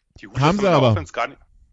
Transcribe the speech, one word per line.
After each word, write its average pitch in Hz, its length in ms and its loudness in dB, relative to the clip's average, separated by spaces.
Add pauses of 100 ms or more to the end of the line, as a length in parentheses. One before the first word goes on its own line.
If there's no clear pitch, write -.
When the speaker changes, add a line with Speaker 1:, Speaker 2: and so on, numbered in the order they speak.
(200)
Speaker 1:
die 110 80 -20
Hoosiers 123 160 -4
Speaker 2:
Haben 202 140 2
sie 202 80 -2
Speaker 1:
in 185 60 2
der 156 60 4
Speaker 2:
aber. 127 140 4
Speaker 1:
Offense 95 220 -4
gar 123 140 -4
nicht, 139 120 -20 (320)